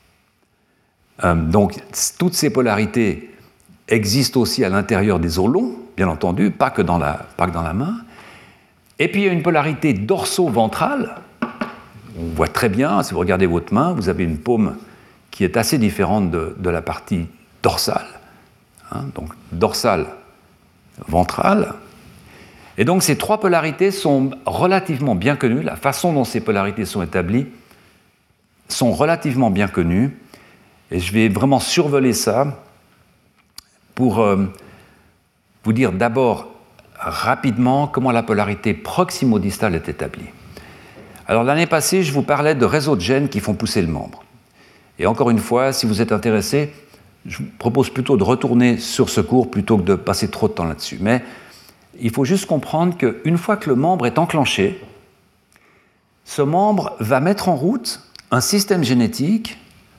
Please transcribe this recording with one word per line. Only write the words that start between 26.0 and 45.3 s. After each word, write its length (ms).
dont 120
ces 160
polarités 440
sont 180
établies 440
sont 240
relativement 580
bien 160
connues. 500
Et 100
je 120
vais 160
vraiment 320
survoler 520
ça 520
pour, 260
euh, 260
vous 80
dire 200
d'abord 560
rapidement 880
comment 240
la 120
polarité 520
proximo-distale 1000
est 140
établie. 380
Alors, 180
l'année 220
passée, 360
je 100
vous 100
parlais 320
de 100
réseaux 320
de 40
gènes 280
qui 120
font 140
pousser 280
le 60
membre. 360
Et 80
encore 240